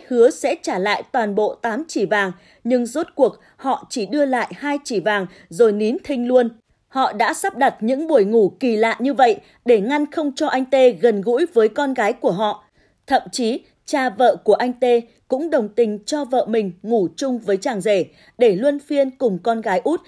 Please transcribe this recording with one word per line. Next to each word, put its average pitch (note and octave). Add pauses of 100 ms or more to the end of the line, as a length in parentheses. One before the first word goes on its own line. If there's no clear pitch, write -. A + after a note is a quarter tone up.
hứa A#3+
sẽ D#4+
trả A3+
lại G3+
toàn G#3+
bộ G#3+
tám A#3
chỉ A3
vàng, G3 (320)
nhưng A#3+
rốt C#4+
cuộc B3+ (160)
họ -
chỉ G#3+
đưa C#4+
lại B3+
hai C#4+
chỉ G#3+
vàng G3+ (240)
rồi G#3+
nín G#3+
thinh A#3+
luôn. B3 (380)
Họ C4
đã A3
sắp G4
đặt B3+
những C4
buổi B3
ngủ G#3
kỳ A#3+
lạ A3+
như C4
vậy A#3 (260)
để A#3
ngăn D4
không D4
cho D4+
anh C4
T C#4 (260)
gần G#3
gũi A#3+
với A3
con C4+
gái A3+
của A#3+
họ. G#3 (440)
Thậm - (100)
chí, B3 (240)
cha C4
vợ G#3
của -
anh B3
T B3 (440)
cũng D4
đồng A#3
tình G#3+
cho D4
vợ B3
mình G#3+ (120)
ngủ G#3
chung B3+
với G3
chàng G#3+
rể F#3+ (320)
để A3
luân C#4+
phiên C#4
cùng G#3+
con A3+
gái G3
út E4